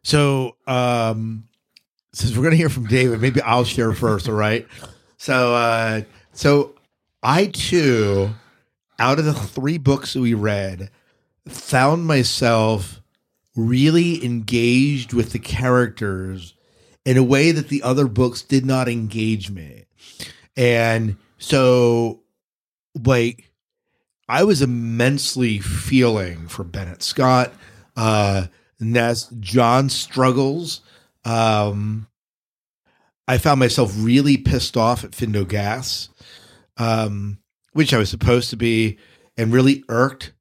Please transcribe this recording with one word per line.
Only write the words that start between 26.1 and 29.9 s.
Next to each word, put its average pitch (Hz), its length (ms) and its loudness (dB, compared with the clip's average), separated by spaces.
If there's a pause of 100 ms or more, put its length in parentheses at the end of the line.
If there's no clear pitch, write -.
for - 160 -12
Bennett 87 380 -12
Scott, 127 500 0 (440)
uh, 104 500 0 (320)
Ness, 117 480 0 (140)
John's 123 540 2